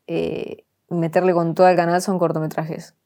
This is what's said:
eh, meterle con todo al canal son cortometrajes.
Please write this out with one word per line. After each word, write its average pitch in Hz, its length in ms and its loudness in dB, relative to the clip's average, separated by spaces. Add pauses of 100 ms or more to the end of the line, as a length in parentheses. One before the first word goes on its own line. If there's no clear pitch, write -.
eh, - 580 -6 (260)
meterle 175 440 0
con 165 220 0
todo 185 100 6
al 185 100 6
canal 175 280 2
son 185 160 -2
cortometrajes. 160 720 -4 (120)